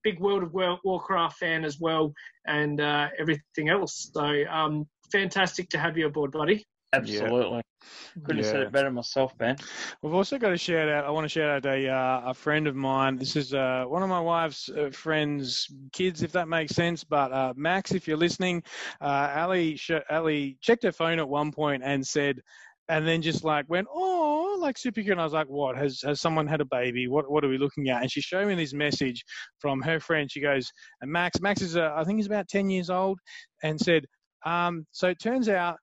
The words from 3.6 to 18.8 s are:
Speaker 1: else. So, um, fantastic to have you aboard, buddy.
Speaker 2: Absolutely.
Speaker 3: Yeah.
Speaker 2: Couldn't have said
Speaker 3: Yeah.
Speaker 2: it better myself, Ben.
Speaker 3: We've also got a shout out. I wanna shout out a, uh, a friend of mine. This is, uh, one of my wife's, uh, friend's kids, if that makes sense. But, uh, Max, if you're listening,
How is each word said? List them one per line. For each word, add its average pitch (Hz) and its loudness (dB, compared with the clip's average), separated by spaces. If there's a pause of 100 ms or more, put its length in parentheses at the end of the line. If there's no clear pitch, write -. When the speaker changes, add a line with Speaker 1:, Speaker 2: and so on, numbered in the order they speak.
Speaker 1:
else. 185 0
So, 147 2
um, 151 0 (240)
fantastic 190 0
to - -4
have 160 0
you 156 2
aboard, 143 -2
buddy. 160 0 (260)
Speaker 2:
Absolutely. 110 0
Speaker 3:
Yeah. - -14
Speaker 2:
Couldn't 117 -2
have 107 2
said 107 0
Speaker 3:
Yeah. 104 2
Speaker 2:
it 104 -10
better 139 4
myself, 127 -2
Ben. 123 0 (460)
Speaker 3:
We've 156 -4
also 196 2
got 220 2
a 170 0
shout 160 0
out. 147 0
I 143 -2
wanna 156 0
shout 151 2
out 139 0
a, 135 2
uh, 131 2
a 127 -2
friend 151 0
of 135 -2
mine. 135 2
This 131 -4
is, 135 -2
uh, 127 0
one 160 -2
of 190 0
my 180 0
wife's, 165 -2
uh, 147 -2
friend's 147 -2 (260)
kids, 185 -2
if 165 -4
that 175 0
makes 160 0
sense. 170 0
But, 139 2
uh, 131 0
Max, 170 0
if 185 -2
you're 156 0
listening, 170 0 (360)